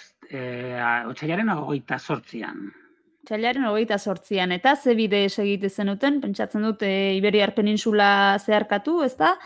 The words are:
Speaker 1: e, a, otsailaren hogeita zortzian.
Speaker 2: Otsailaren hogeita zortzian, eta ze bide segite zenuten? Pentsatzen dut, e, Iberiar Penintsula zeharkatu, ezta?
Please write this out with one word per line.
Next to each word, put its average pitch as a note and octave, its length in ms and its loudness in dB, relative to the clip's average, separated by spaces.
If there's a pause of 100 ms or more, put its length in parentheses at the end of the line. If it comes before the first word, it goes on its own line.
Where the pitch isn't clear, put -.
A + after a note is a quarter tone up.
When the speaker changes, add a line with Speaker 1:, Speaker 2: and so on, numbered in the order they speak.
(300)
Speaker 1:
e, B2 440 -8
a, A#2+ 340 -2
otsailaren D#3+ 420 -4
hogeita C#3+ 480 -4
zortzian. A2+ 720 -10 (500)
Speaker 2:
Otsailaren A#3+ 440 -2
hogeita A3 320 0
zortzian, F#3 540 -2
eta B3+ 220 4
ze C4+ 220 2
bide G3+ 320 2
segite G3+ 400 -2
zenuten? G#3 520 -2
Pentsatzen G#3 420 -4
dut, G#3+ 200 -2
e, G3 320 0
Iberiar G3+ 400 2
Penintsula G3+ 840 4
zeharkatu, G#3 640 0
ezta? D4+ 420 2